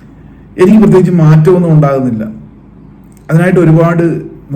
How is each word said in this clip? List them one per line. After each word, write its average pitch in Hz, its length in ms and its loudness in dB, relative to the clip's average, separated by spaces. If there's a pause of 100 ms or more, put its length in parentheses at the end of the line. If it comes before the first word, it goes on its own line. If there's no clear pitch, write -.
(600)
എനിക്ക് 214 240 4
പ്രത്യേകിച്ച് 180 300 0 (100)
മാറ്റമൊന്നും 165 500 2
ഉണ്ടാകുന്നില്ല. 131 480 -2 (1040)
അതിനായിട്ട് 175 380 0
ഒരുപാട് 170 400 0 (480)